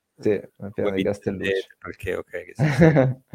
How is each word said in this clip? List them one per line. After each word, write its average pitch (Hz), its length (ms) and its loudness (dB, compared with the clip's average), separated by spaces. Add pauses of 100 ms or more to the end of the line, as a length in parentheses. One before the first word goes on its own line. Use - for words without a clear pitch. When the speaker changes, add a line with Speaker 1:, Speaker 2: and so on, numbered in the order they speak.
(180)
Speaker 1:
sì, 107 120 0
il - 420 -6
piano 104 180 -2
Speaker 2:
voi - 20 -2
Speaker 1:
di 98 100 -2
Speaker 2:
vi - 0 -
Speaker 1:
Castelluccio. 98 680 -4
Speaker 2:
intendete, - 80 -20
perché, 90 380 -8
ok, 85 140 -12 (140)
che 87 100 -20
si 151 160 0
Speaker 1:
<laughs> 139 540 4 (100)